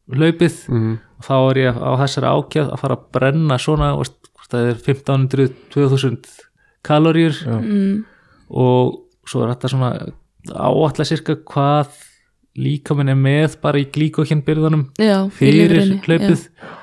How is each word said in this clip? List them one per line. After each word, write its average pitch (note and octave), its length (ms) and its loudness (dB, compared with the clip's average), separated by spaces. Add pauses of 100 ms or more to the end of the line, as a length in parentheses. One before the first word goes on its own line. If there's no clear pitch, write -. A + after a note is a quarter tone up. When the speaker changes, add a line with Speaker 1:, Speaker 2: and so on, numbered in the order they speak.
Speaker 1:
hlaupið E3 520 0 (100)
Speaker 2:
Mhm. A2+ 280 -2 (180)
Speaker 1:
og - 140 -20
þá C3+ 120 -2
er C3 200 4
ég B2+ 240 0
á C3+ 140 -2
þessari C3+ 340 0
ákefð D3 420 -2
að - 100 -10
fara C3 140 -2
að - 140 -8
brenna C#3 480 0
svona, D3 360 0
veist, C#3+ 320 -6
hvort - 280 -18
það A#2+ 160 0
er A#2 100 -4
fimmtán C3+ 440 0
hundruð, C3+ 320 0 (120)
tvö C#3+ 220 0
þúsund C3 400 -2 (560)
kaloríur D#3+ 480 2
Speaker 2:
Já. A#2 240 -4
Speaker 3:
Mm. G3+ 480 -2 (440)
Speaker 1:
og B2+ 500 0 (240)
svo - 180 -6
er A#2+ 140 -2
þetta B2+ 160 -6
svona C3 180 -2 (540)
áætla D3 640 -2
sirka D#3 300 -4
hvað C#3+ 540 -2 (680)
líkaminn C#3+ 540 -2
er C3+ 80 2
með D3 400 2
bara D3 240 0
í C3+ 80 -4
glýkógenbirgðunum D#3 1040 0
Speaker 3:
Já, G3+ 320 2
í G3+ 60 -6
Speaker 1:
fyrir D#3 420 2
Speaker 3:
lifrinni, G3 300 2
Speaker 1:
hlaupið E3 420 0
Speaker 3:
já. - 220 -20 (160)